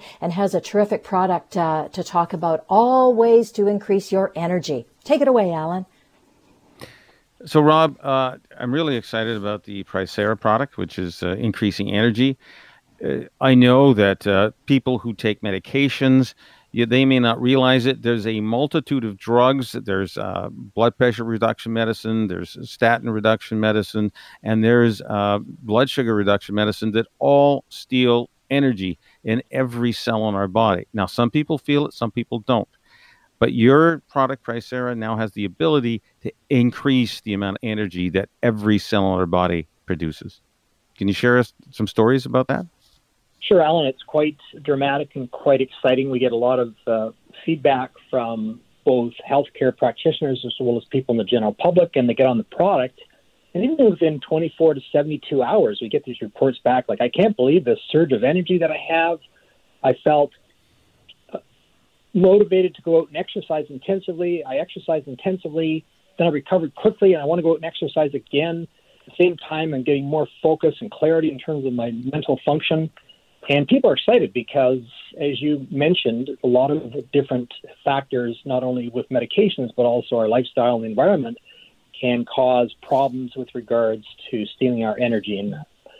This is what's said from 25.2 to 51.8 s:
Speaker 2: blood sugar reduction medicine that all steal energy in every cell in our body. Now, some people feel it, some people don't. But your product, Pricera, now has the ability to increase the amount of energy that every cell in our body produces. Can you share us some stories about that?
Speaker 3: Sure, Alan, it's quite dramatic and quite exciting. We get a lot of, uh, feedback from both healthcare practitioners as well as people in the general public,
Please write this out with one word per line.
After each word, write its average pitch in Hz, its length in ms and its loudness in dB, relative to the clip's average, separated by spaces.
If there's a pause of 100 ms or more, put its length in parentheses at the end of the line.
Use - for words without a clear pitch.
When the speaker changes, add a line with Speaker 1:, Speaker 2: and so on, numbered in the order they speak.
Speaker 2:
blood 123 480 -2
sugar 117 240 -2
reduction 101 400 0
medicine 107 380 -2
that 113 160 -2 (100)
all 143 520 2
steal 120 600 0 (220)
energy 120 480 -2 (240)
in 113 260 -2
every 120 440 -2
cell 110 360 -4
in 104 60 -2
our 98 120 -2
body. 101 460 0
Now, 101 140 -4
some 117 240 -2
people 151 260 -2
feel 143 300 -2
it, - 80 -14
some 113 160 -6
people 120 300 -6
don't. 117 280 -2 (720)
But 120 140 2
your 143 540 4
product, 135 380 -2
Pricera, 123 500 -8
now 110 220 -6
has 110 140 -4
the 104 140 -6
ability 120 580 0 (180)
to - 100 -8 (200)
increase 123 720 2
the 107 120 -6
amount 98 220 -4
of - 80 -14
energy 104 460 -4
that 92 200 -2 (140)
every 107 340 2
cell 98 360 0
in 90 60 0
our 92 60 0
body 87 400 0 (220)
produces. 80 540 -8 (540)
Can 98 120 -4
you 98 80 0
share 123 240 4
us 120 120 0 (200)
some 107 160 -4
stories 127 400 2
about 131 220 -2
that? 170 180 -4 (720)
Speaker 3:
Sure, 185 200 4
Alan, 156 260 2
it's - 160 -8
quite 151 340 -2 (240)
dramatic 139 540 -4
and 131 160 -10
quite 139 300 2
exciting. 131 480 0
We 127 100 -2
get 127 120 0
a 117 60 -2
lot 123 220 0
of, 117 160 -4 (120)
uh, 110 220 -2 (340)
feedback 135 480 0 (180)
from 113 520 -4 (240)
both 120 280 0 (160)
healthcare 139 460 0
practitioners 135 680 -2
as 117 140 -8
well 120 180 0
as 110 80 -8
people 131 280 -2
in 113 40 0
the 110 60 0
general 107 300 0
public, 170 420 2